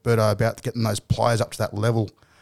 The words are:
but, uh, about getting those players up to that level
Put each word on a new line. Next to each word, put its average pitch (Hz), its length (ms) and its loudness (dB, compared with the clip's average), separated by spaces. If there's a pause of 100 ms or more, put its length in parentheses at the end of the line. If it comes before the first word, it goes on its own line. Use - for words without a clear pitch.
but, 117 160 2
uh, 107 120 4
about 110 300 0
getting 117 220 -4
those 107 160 -2
players 113 420 0
up - 120 -6
to - 60 -14
that 110 140 -4
level 110 380 0 (300)